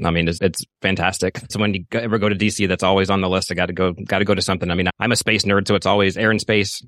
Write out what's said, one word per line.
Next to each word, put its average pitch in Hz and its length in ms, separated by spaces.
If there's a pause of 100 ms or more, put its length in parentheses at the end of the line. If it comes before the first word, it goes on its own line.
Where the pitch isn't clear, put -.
I 85 80
mean, 85 160
it's, 82 140
it's 90 220 (180)
fantastic. 92 580 (100)
So 101 100
when 104 140
you 92 160
go, - 100
ever 113 200
go 104 100
to 104 60
D 104 140
C, 98 160
that's 90 180
always 95 260
on 98 120
the 92 80
list. 92 200
I 90 60
gotta 90 180
go, 90 200
gotta 98 320
go 101 100
to 92 60
something. 90 280
I 87 60
mean, 92 140 (100)
I'm 113 120
a - 40
space 107 300
nerd, 98 220
so 110 60
it's 95 140
always 95 300
air 110 120
and 107 100
space. 104 480